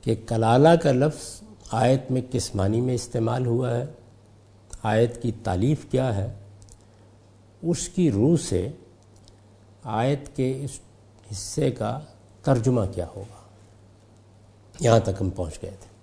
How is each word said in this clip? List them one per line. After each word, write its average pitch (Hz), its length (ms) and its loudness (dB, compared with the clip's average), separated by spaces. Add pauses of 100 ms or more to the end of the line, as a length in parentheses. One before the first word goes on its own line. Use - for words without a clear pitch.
کہ 113 140 0 (120)
کلالہ 117 420 6 (140)
کا 147 80 4
لفظ 139 500 0 (300)
آیت 123 400 2
میں 127 100 0 (100)
کس - 240 -4
معنی 104 260 0
میں 127 140 -2
استعمال 120 500 -4
ہوا 120 320 -2
ہے، 123 80 -4 (1000)
آیت 113 380 2
کی 117 100 -4 (120)
تالیف 101 480 0
کیا 127 240 0
ہے، 101 180 -4 (1300)
اس 165 260 -2
کی 170 220 2
روح 127 260 4
سے 95 300 -2 (1160)
آیت 131 520 -2
کے 131 280 -2
اس - 160 -12 (520)
حصے 135 400 -2
کا 113 280 -6 (440)
ترجمہ 127 380 2 (100)
کیا 87 140 -6 (100)
ہوگا، - 260 -16 (1400)
یہاں 113 200 6
تک 95 220 -4
ہم 95 80 0
پہنچ 82 320 -10
گئے 90 80 -12
تھے۔ - 200 -20 (140)